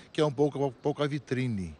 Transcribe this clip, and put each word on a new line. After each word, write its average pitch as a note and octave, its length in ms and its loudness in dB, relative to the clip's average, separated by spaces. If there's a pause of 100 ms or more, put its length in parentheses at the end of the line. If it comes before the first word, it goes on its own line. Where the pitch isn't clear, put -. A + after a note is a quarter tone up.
(120)
que - 80 -2
é D#3 60 4
um D3+ 60 2
pouco, C#3 260 2
um C#3 140 0
pouco C#3+ 320 -2
a D3+ 40 2
vitrine. A#2+ 720 -2